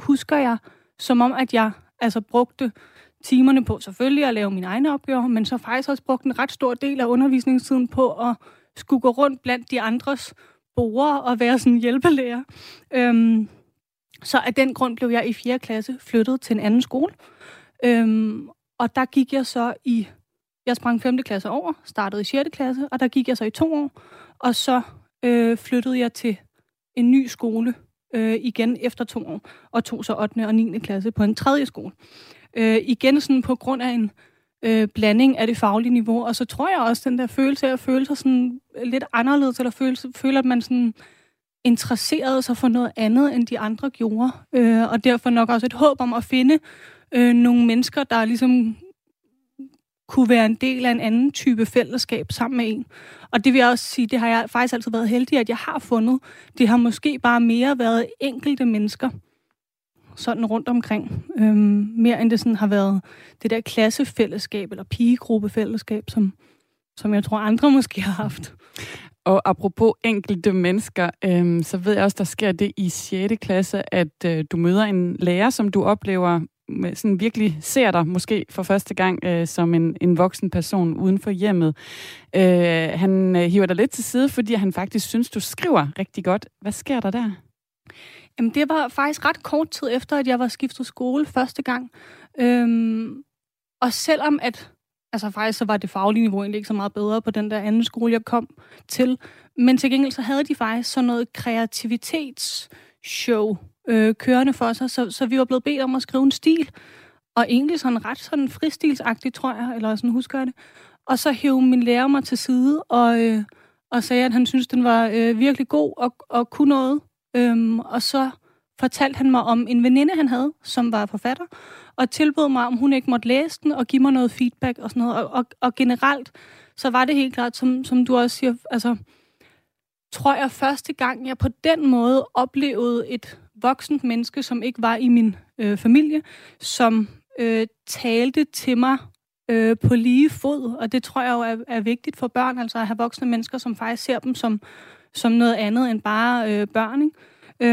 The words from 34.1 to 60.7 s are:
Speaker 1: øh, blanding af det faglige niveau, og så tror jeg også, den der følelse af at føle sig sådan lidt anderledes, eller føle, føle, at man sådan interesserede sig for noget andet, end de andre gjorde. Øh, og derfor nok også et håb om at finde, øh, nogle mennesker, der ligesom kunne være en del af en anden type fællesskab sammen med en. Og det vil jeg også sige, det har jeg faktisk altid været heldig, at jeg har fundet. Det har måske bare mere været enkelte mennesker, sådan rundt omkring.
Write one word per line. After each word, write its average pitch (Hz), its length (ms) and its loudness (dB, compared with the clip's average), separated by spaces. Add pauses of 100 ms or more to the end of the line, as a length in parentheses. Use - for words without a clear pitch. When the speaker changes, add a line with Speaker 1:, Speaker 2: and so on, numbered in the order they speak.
Speaker 1:
øh, 220 240 2
blanding 220 500 2
af 226 80 -2
det 226 100 -2
faglige 226 360 0
niveau, 233 340 0
og 233 100 -4
så 254 80 -6
tror 277 240 -4
jeg 370 120 0
også, 233 300 -2
den 247 80 -2
der 254 80 -2
følelse 269 420 0
af 262 40 0
at 254 80 -4
føle 262 260 0
sig 277 100 -4
sådan 247 440 0 (240)
lidt 254 280 -4
anderledes, 262 460 2
eller 247 120 -2
føle, 254 260 -2 (200)
føle, 269 220 0
at 262 60 2
man 247 180 0
sådan 247 320 0 (720)
interesserede 262 800 0
sig 247 140 -4
for 262 120 0
noget 240 280 0
andet, 240 380 2
end 240 120 0
de 233 120 -6
andre 220 320 -6
gjorde. 233 400 -2 (240)
Øh, 226 280 4 (100)
og 226 120 0
derfor 247 260 2
nok 233 180 4
også 233 180 0
et 240 60 -4
håb 277 280 4
om 247 120 -2
at 226 120 -4
finde, 262 340 4 (560)
øh, 240 200 6
nogle 240 320 6
mennesker, 254 380 0
der 233 200 0
ligesom 233 520 2 (1300)
kunne 254 200 4
være 233 180 6
en 220 80 0
del 254 320 -2
af 247 40 2
en 233 100 0
anden 240 320 2
type 226 340 0
fællesskab - 640 -2
sammen 247 240 -4
med 233 120 0
en. 220 180 -6 (440)
Og 233 140 0
det 269 80 6
vil 262 60 4
jeg 247 100 6
også 240 160 2
sige, - 220 -2
det 254 120 -2
har 233 100 0
jeg 226 220 -2
faktisk 247 240 0
altid 240 160 -6
været 226 180 -2
heldig, 247 300 0
at 226 100 0
jeg 233 80 -4
har - 220 -8
fundet. 240 400 0 (400)
Det 240 100 4
har 233 80 6
måske 240 420 0
bare 240 220 2
mere 240 380 2
været 233 280 0 (140)
enkelte 269 440 -2
mennesker, 214 460 -2 (1080)
sådan 226 300 -4
rundt 226 220 -4
omkring. 233 560 -4 (140)